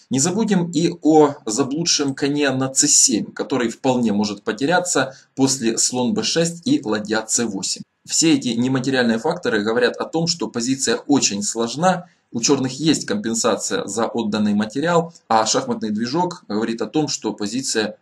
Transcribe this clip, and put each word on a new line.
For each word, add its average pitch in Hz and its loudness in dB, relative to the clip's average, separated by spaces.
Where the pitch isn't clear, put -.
Не 131 0
забудем 180 0
и 170 0
о 151 6
заблудшем 139 -2
коне 143 0
на 131 -2
c 147 2
семь, 104 2
который 123 -2
вполне 120 0
может 104 -2
потеряться 139 0
после 131 2
слон 123 0
b 110 0
шесть 170 -2
и 143 2
ладья 107 -2
c - 0
восемь. 95 -6
Все 165 4
эти 131 2
нематериальные 123 0
факторы 120 -2
говорят 113 0
о - -4
том, 165 -2
что 139 -2
позиция 123 -2
очень 110 0
сложна, 131 0
У 117 -4
чёрных 131 2
есть 156 2
компенсация 104 -2
за 107 -2
отданный 107 0
материал, 165 0
а 110 4
шахматный 113 -2
движок 123 -2
говорит 113 -2
о 110 -4
том, 151 -2
что 110 -4
позиция 107 -4